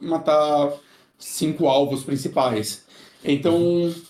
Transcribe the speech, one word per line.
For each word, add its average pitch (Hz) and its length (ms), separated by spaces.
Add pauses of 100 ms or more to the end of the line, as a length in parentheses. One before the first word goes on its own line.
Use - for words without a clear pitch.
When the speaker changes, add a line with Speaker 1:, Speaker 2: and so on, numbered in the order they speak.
Speaker 1:
matar 151 680 (440)
cinco 160 520
alvos 135 340
principais. 127 800 (420)
Então, 143 320
Speaker 2:
Uhum. 175 380 (160)